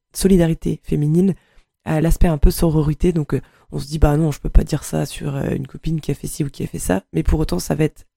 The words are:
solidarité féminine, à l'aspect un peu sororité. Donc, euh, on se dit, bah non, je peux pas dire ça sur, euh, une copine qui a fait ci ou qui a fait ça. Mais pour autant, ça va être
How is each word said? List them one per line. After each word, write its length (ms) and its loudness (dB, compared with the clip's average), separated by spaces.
solidarité 720 2
féminine, 520 0
à 160 -2
l'aspect 280 4
un 100 0
peu 140 6
sororité. 600 2
Donc, 220 -2
euh, 80 -2
on 80 -6
se 60 -8
dit, 140 -6
bah 180 4
non, 140 0
je 80 -8
peux 100 -8
pas 140 6
dire 200 -4
ça 220 -4
sur, 300 -8
euh, 160 -4
une 160 -4
copine 340 -6
qui 100 -6
a 40 -2
fait 120 -10
ci 160 -6
ou 60 -6
qui 140 -12
a 40 -6
fait 120 -10
ça. 240 -2
Mais 80 -2
pour 180 2
autant, 200 -2
ça 160 -4
va 80 0
être 220 -6